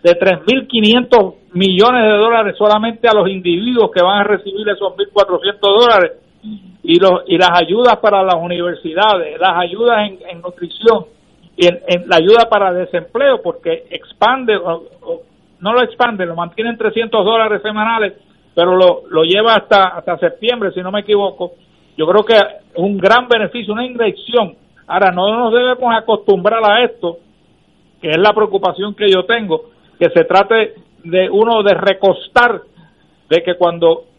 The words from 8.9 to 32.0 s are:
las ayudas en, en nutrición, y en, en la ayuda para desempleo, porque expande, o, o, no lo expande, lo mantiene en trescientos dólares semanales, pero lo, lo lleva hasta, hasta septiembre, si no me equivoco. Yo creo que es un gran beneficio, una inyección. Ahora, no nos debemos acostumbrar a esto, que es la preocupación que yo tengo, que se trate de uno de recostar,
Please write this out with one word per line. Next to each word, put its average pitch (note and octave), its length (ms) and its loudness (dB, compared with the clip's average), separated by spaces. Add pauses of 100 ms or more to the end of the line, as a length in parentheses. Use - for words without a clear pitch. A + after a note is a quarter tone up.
las F3+ 180 0
ayudas G#3 520 -2
en, F#3+ 100 -18 (100)
en E3+ 120 -16
nutrición, F3+ 640 -2 (500)
y F3 120 2
en, F3 200 0
en F3 220 -4
la F3 80 4
ayuda A3+ 320 4
para G3 240 0
desempleo, F#3 680 -2
porque E3 480 -6
expande, A3+ 680 -2
o, E3+ 260 -6 (180)
o, E3+ 200 -10 (400)
no G#3 120 -4
lo B3 100 2
expande, G#3+ 420 -4
lo E3+ 100 -10
mantiene G3 360 -6
en A3+ 60 -10
trescientos A3 460 -2
dólares A3 380 0
semanales, G#3+ 520 -4 (400)
pero F3 220 2
lo, F3+ 340 2
lo D#3+ 140 0
lleva G#3+ 320 2
hasta, F#3+ 420 2
hasta E3 200 -6
septiembre, G3+ 560 -4
si F3+ 80 -8
no F#3 100 -10
me G#3 100 -4
equivoco. G3+ 520 -2 (440)
Yo D#3 80 -2
creo G3 200 2
que A3+ 100 2
es G3+ 80 6 (320)
un G3 220 -4
gran A3+ 300 2
beneficio, G#3+ 460 -2
una A#3+ 120 -6
inyección. A#3 680 -4 (320)
Ahora, F#3 240 2
no F3+ 140 -4 (140)
nos A3+ 140 -2
debemos B3 420 0
acostumbrar G#3+ 680 0
a G#3+ 180 4
esto, F3+ 340 -6 (840)
que D#3 80 -6
es D#3 80 0
la G#3 160 2
preocupación G3 640 -4
que G#3 140 0
yo F#3 160 2
tengo, G#3 440 -4 (280)
que F3 160 2
se E3 120 4
trate G3+ 480 0 (300)
de F3+ 280 -2
uno A3 320 2
de G3 100 2
recostar, G3 880 0 (680)